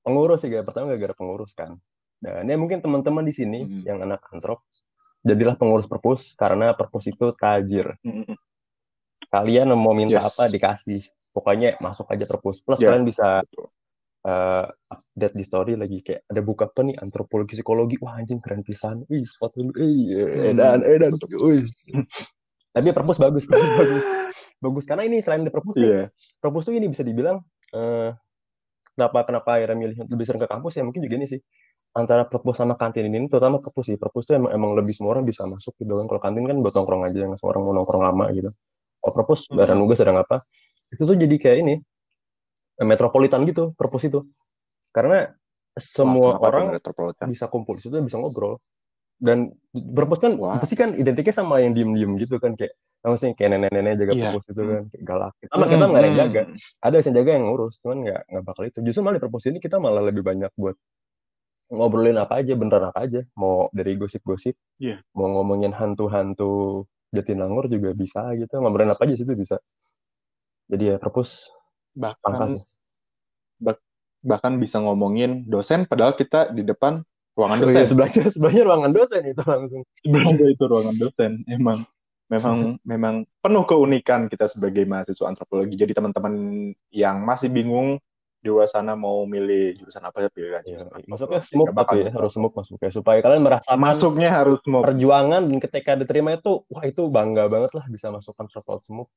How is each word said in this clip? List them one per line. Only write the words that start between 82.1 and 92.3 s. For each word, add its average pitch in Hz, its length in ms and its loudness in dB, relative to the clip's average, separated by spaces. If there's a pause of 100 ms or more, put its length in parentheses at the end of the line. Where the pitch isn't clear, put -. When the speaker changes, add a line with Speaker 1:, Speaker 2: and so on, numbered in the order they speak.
Speaker 2:
Memang, 117 320 0 (200)
Speaker 1:
<laughs> 120 140 -12
Speaker 2:
memang 113 240 -2 (240)
penuh 196 260 4
keunikan 135 600 4
kita 107 240 -2
sebagai 98 340 -2
mahasiswa 95 420 -4
antropologi. 95 520 -6
Jadi 104 160 0
teman-teman 104 400 -4 (560)
yang 98 320 0
masih 127 280 -2
bingung 127 520 -2 (400)
di 107 120 -2
luar 107 160 4
sana 107 240 -2
mau 104 320 -4
milih 98 480 0
jurusan 95 320 -18
apa, 101 160 -8
ya 101 80 -2
pilih 87 240 -10
aja 85 100 -8
Speaker 1:
Iya, 87 220 -14
Speaker 2:
jurusan - 200 -20
Speaker 1:
masuknya 127 320 -6
Speaker 2:
antropologi. - 140 -6
Speaker 1:
smuk 151 140 4
Speaker 2:
Nggak 98 120 -4
bakal 104 100 2
Speaker 1:
tapi 101 100 2
ya, 95 80 2
Speaker 2:
nyesel. 113 120 -6
Speaker 1:
harus 107 160 -2